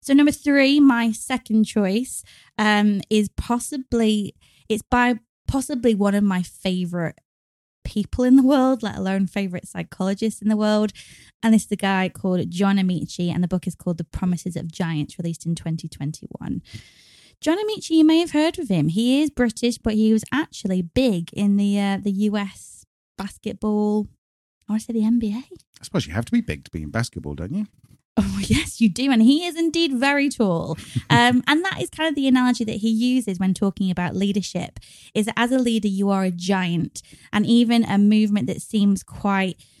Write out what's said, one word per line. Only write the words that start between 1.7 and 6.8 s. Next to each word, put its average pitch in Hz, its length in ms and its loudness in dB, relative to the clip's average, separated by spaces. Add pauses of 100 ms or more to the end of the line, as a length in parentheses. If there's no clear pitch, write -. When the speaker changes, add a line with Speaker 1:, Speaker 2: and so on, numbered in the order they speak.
Speaker 1:
um, 208 440 2 (100)
is 214 260 2
possibly, 233 960 -2 (340)
it's 214 140 -2
by 247 380 0 (260)
possibly 254 480 0
one 202 220 0
of 208 80 2
my 185 180 0
favorite 175 800 -6 (640)